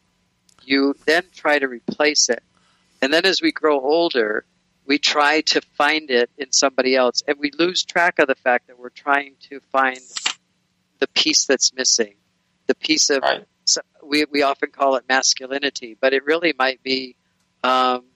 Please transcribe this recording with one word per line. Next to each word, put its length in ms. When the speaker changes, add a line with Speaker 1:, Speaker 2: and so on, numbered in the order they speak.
Speaker 1:
you 320
then 200
try 240
to 100
replace 600
it. 120
And 100
then 140
as 160
we 100
grow 280
older, 680
we 140
try 440
to 180
find 320
it 260
in 160
somebody 440
else. 320
And 100
we 180
lose 280
track 340
of 80
the 80
fact 320
that 120
we're 120
trying 440
to 120
find 300
the 80
piece 400
that's 260
missing, 420
the 80
piece 340
of, 140
Speaker 2:
Right. 220
Speaker 1:
so 160
we, 220
we 180
often 300
call 240
it 120
masculinity, 920
but 120
it 120
really 340
might 240
be, 320
um, 420